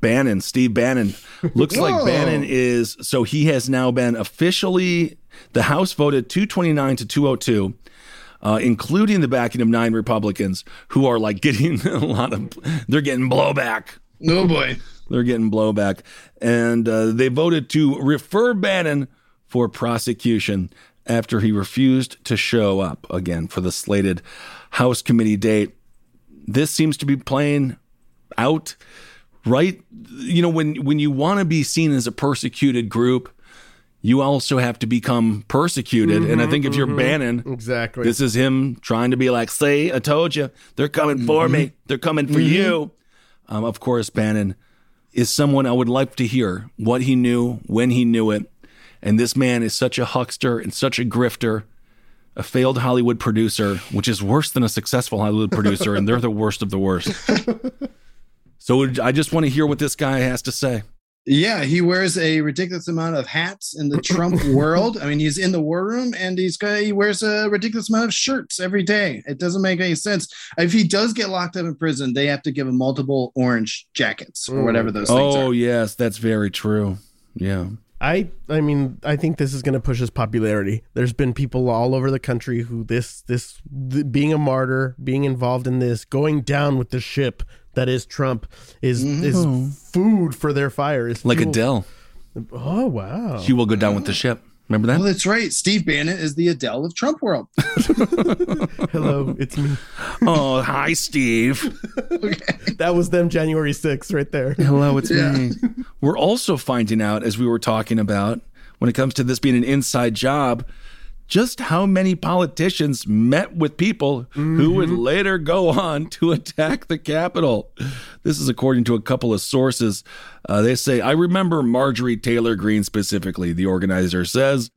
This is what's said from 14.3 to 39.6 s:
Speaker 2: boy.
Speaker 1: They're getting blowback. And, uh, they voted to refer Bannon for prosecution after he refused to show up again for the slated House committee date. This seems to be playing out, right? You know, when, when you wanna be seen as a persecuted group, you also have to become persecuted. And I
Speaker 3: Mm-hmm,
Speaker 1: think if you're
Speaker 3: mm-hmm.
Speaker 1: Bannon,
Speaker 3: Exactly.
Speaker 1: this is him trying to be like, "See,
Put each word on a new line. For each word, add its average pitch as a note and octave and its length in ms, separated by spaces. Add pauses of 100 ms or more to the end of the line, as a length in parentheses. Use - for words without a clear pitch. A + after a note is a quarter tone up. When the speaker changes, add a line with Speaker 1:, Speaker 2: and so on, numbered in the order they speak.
Speaker 2:
boy. C#3+ 300 (340)
Speaker 1:
They're A#2+ 140
getting A2+ 260
blowback. G#2 500 (400)
And, A#2 480
uh, A2 180
they A#2 220
voted D#3 420
to D3 300
refer F#3 540
Bannon F3 540 (380)
for A#2+ 220
prosecution A2 1000 (360)
after A#2 340
he G#2+ 120
refused B2+ 720
to A#2 100
show G2+ 440
up E2+ 300
again F2 380
for - 120
the F2+ 120
slated G2 500 (500)
House B2 300
committee A2 360
date. G#2+ 360 (760)
This B2 220
seems D#3 280
to D3 80
be C#3 100
playing C#3 600 (640)
out, D#3 380 (680)
right? D#3 360 (380)
You E3+ 240
know, F3 60
when, D#3 360
when D3 160
you D3 100
wanna E3 340
be D#3 200
seen D#3+ 280
as B2+ 140
a - 60
persecuted B2+ 760
group, B2 400 (720)
you B2 200
also C#3 380
have B2 200
to A#2 80
become A2+ 600
persecuted. C3 760
And A#2 180
I A#2 40
Speaker 3:
Mm-hmm, - 80
Speaker 1:
think C#3+ 140
if C#3 100
you're C3+ 100
Speaker 3:
mm-hmm. - 100
Speaker 1:
Bannon, B2 460 (100)
Speaker 3:
Exactly. A#2 520
Speaker 1:
this A#2 160
is B2 140
him C3 420
trying A#2+ 340
to B2+ 60
be B2+ 120
like, A#2 220
"See, D3 420